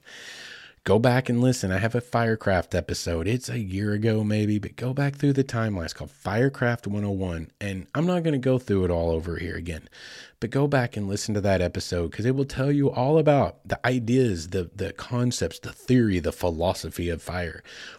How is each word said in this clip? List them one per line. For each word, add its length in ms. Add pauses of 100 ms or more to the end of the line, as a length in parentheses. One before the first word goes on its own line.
(840)
Go 140
back 300
and 120
listen. 300
I 80
have 160
a 60
Firecraft 720
episode. 520
It's 220
a 100
year 340
ago 300
maybe, 360
but 160
go 180
back 220
through 180
the 100
timeline. 420
It's 80
called 180
Firecraft 760
one 160
oh 80
one, 480
and 340
I'm 120
not 180
gonna 140
go 200
through 280
it 60
all 180
over 280
here 180
again, 340 (500)
but 120
go 160
back 280
and 120
listen 260
to 80
that 180
episode 520
'cause 140
it 100
will 100
tell 260
you 200
all 260
about 500
the 160
ideas, 680
the, 260
the 180
concepts, 640
the 160
theory, 460
the 120
philosophy 800
of 100
fire, 440 (360)